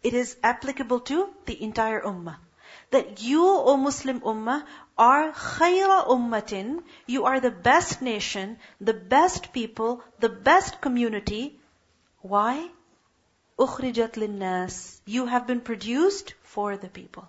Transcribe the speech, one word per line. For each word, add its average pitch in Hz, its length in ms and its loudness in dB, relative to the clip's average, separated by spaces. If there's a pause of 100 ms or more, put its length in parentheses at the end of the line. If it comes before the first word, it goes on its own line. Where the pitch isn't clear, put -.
It 233 120 -2
is 247 300 -2
applicable 247 580 -2 (100)
to 359 160 0 (180)
the - 160 -10
entire 220 400 -2
ummah. 175 360 -10 (540)
That 220 300 0
you, 277 220 2
O 359 320 6
Muslim 269 460 -2
ummah, 220 420 -4 (340)
are 294 360 6
khayra 381 760 2
ummatin, 233 760 -2 (240)
you 247 180 -2
are 262 140 2
the 247 120 0
best 262 500 2
nation, 214 560 -6 (220)
the 214 140 0
best 262 580 2
people, 233 520 -6 (160)
the 233 100 2
best 262 500 2
community. 233 800 -4 (600)
Why? 226 480 -2 (880)
أُخْرِجَتْ 240 560 -2
لِلنَّاسِ. 190 920 -6
You 247 200 -4
have 240 220 -2
been 247 140 -2
produced 240 800 -2
for 202 340 -6
the 196 100 -14
people. 185 420 -20